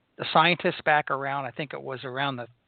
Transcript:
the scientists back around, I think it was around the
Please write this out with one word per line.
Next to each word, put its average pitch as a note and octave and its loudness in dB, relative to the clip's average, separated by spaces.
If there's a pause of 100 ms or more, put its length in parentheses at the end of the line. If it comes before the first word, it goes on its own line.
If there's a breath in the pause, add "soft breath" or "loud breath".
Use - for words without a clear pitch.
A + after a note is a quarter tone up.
(160)
the - -8
scientists E3+ 4
back D3+ 2
around, C#3 -4
I B2 -10
think C#3+ -10
it C#3 -10
was C3+ -10
around C3+ -4
the A#2+ -10 (220)